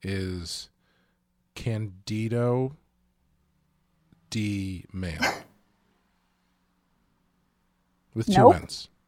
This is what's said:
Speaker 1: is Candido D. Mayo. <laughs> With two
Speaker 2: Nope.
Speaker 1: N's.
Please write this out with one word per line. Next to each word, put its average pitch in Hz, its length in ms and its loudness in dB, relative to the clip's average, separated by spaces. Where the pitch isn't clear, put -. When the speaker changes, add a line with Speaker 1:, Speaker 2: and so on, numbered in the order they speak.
Speaker 1:
is 92 680 -6
Candido 113 1200 -2
D. 98 640 -4
Mayo. 90 280 -6
<laughs> - 100 0
With 113 120 -2
two 202 60 4
Speaker 2:
Nope. 196 240 10
Speaker 1:
N's. - 320 -12